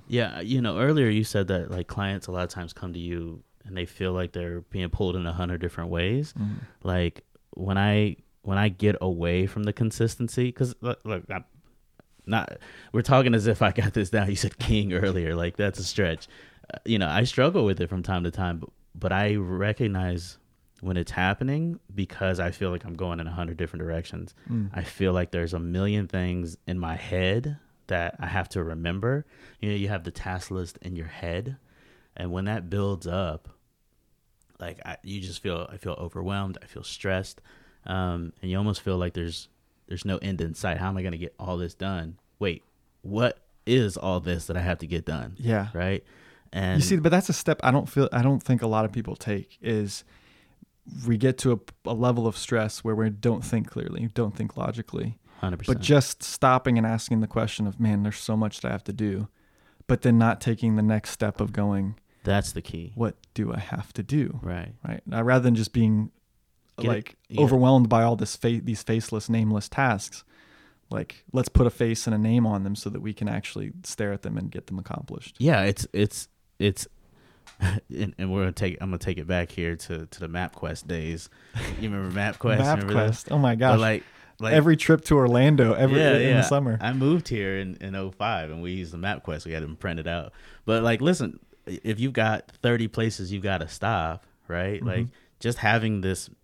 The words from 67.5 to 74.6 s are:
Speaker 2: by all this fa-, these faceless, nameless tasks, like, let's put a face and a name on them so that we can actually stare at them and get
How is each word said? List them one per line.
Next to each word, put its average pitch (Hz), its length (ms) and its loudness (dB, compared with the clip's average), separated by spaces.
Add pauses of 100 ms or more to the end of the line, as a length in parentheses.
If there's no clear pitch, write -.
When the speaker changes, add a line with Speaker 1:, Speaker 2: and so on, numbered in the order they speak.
Speaker 2:
by 113 160 6
all 117 100 2
this 104 220 -4
fa-, 117 260 0
these 113 220 -4
faceless, 110 440 -2
nameless 107 400 2
tasks, 123 540 -2 (680)
like, - 420 -8
let's 127 160 0
put - 180 6
a 117 40 2
face 113 360 0
and 113 80 2
a 107 40 2
name 113 280 4
on 104 160 0
them 98 140 -4
so - 140 -8
that 104 100 -8
we 104 120 -6
can 104 160 -6
actually 104 440 -6 (100)
stare 101 300 -4
at 98 100 -8
them 107 160 -4
and 98 120 -6
get - 180 -12